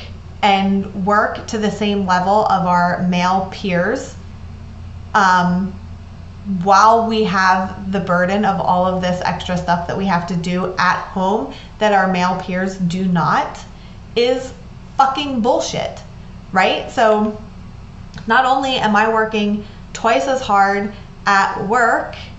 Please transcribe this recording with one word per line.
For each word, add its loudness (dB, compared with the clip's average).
and 2
work 2
to -6
the 0
same 0
level 4
of 2
our 2
male 2
peers, -2
um, 4
while 6
we 2
have 0
the 0
burden 2
of 2
all 2
of 0
this -2
extra -2
stuff 0
that -4
we -2
have 0
to -4
do -2
at 2
home -2
that 2
our 4
male 0
peers -4
do -2
not, 0
is 2
fucking 2
bullshit, 0
right? 2
So 2
not 4
only 2
am 2
I 4
working 0
twice 2
as 0
hard 2
at 2
work 2